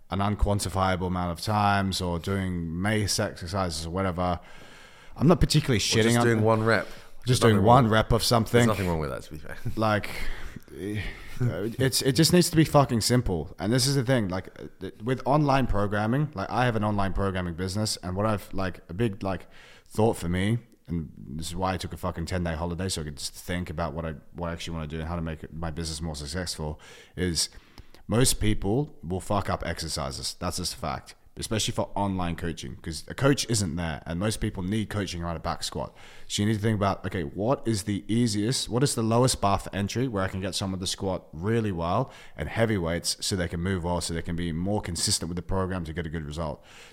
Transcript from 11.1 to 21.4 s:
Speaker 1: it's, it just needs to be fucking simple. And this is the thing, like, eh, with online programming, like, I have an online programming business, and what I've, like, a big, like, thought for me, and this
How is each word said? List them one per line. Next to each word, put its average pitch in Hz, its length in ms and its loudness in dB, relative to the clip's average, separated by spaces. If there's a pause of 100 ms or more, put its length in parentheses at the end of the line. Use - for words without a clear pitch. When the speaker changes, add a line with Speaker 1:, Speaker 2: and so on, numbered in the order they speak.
Speaker 1:
it's, 131 240 2
it 131 100 4
just 160 200 6
needs 175 180 6
to 160 60 0
be 156 80 8
fucking 131 380 4
simple. 101 560 2
And 95 140 -2
this 127 140 4
is 139 80 2
the 139 80 2
thing, 117 260 2
like, 92 200 -4 (340)
eh, 95 80 -6 (140)
with 120 220 0
online 139 400 4
programming, 107 680 2
like, 95 160 -4
I 117 140 2
have 120 120 2
an 104 60 0
online 101 300 2
programming 92 420 0
business, 95 480 -2
and 92 140 -4
what 101 100 0
I've, 107 280 -2
like, 95 340 -2
a 85 60 -12
big, 98 280 -2
like, 95 240 -4 (400)
thought 110 300 2
for 85 140 -4
me, 98 280 2 (300)
and 82 220 -4 (260)
this 80 120 -6